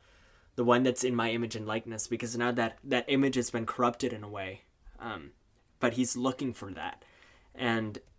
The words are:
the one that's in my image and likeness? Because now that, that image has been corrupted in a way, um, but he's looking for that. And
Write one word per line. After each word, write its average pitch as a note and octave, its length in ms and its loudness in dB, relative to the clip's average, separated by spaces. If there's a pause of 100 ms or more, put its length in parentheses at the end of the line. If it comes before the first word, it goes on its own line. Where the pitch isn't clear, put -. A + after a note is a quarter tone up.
(560)
the B2 80 2
one A#2+ 200 8
that's B2 200 2
in B2+ 120 2
my A2+ 160 2
image A#2 240 -2
and G#2+ 120 -6
likeness? A2+ 400 -4
Because A#2 300 -4
now A#2+ 140 2
that, A#2+ 320 0
that C3 240 0
image C#3 280 4
has B2 160 0
been A#2 140 -2
corrupted B2 480 0
in G#2+ 100 -8
a G#2 60 -10
way, G2 320 -8 (380)
um, G2 320 -10 (480)
but A#2+ 140 4
he's B2 240 0
looking B2+ 360 -2
for G2 180 -10
that. D#2+ 320 -10 (520)
And A2+ 440 -2 (200)